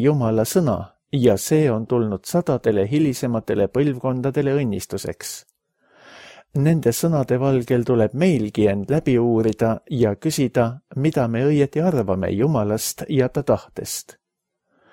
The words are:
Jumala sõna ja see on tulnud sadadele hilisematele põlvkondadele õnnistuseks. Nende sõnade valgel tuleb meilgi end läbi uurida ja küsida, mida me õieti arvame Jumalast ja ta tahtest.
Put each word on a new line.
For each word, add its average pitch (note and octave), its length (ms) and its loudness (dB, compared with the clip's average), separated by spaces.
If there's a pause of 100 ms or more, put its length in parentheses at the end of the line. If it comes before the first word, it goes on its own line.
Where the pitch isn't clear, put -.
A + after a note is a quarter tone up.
Jumala A#2 480 2
sõna C#3 300 0 (340)
ja A#2+ 240 4
see D#3 340 2
on A2 160 -2
tulnud G#2+ 380 -2
sadadele A#2 640 0
hilisematele A#2+ 800 0
põlvkondadele C3+ 920 -2
õnnistuseks. G2 720 -6 (1200)
Nende C#3+ 400 2
sõnade D3 440 0
valgel B2+ 440 0
tuleb A2+ 300 2
meilgi A#2 580 0
end G2+ 180 -4
läbi C#3 280 2
uurida A2+ 600 0 (100)
ja A#2 260 0
küsida, B2+ 640 -2 (160)
mida C#3 320 0
me A#2 160 0
õieti D3 400 0
arvame F#2+ 480 0
Jumalast A2 760 -2
ja B2+ 200 2
ta C#3+ 140 -4
tahtest. - 760 -4 (760)